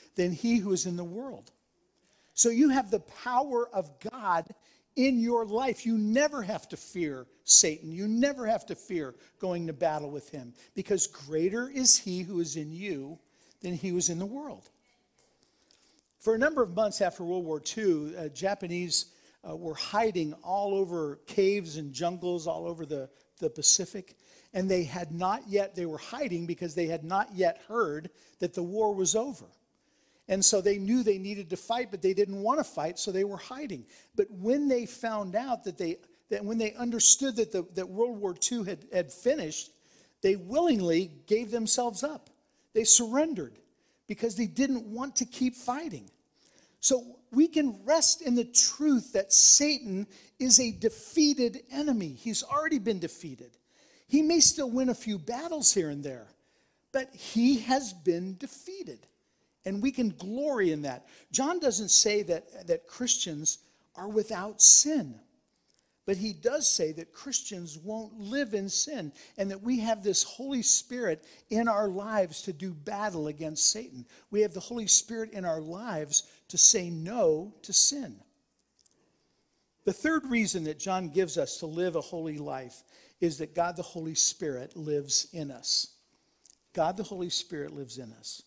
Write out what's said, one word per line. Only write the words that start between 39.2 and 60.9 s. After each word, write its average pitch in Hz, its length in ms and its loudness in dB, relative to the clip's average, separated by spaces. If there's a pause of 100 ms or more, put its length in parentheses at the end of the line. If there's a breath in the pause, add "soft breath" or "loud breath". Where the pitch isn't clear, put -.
they 196 160 4
willingly 190 760 2 (160)
gave 214 240 2
themselves 233 540 0
up. 302 260 -8 (440)
They 220 100 4
surrendered 233 720 4 (480)
because 214 300 -4
they 220 100 0
didn't 233 400 0
want 240 300 -6
to 254 80 4
keep 247 320 -2
fighting. 247 520 -6 (720 soft breath)
So 247 400 0 (100)
we 285 160 6
can 254 380 0
rest 311 380 6
in 254 120 2
the 240 100 4
truth 269 680 2
that 196 200 -2
Satan 233 720 6 (320 loud breath)
is 254 200 8
a 240 140 0
defeated 240 1000 0
enemy. 262 380 0
He's 165 340 -4
already 302 380 0
been 196 180 -2
defeated. 151 580 -10 (520 soft breath)
He 294 120 6
may 311 200 6
still 269 300 6
win 254 180 0
a 240 60 2
few 208 240 -4
battles 277 540 0
here 160 180 0
and 143 120 -6
there, 123 260 -12 (640)
but 262 240 -6
he 240 440 2
has 233 340 0
been 180 440 -2
defeated. 277 720 -14 (580)
And 196 160 -4
we 269 120 0
can 233 180 0
glory 208 600 0
in 151 100 -4
that. 131 240 -8 (240 loud breath)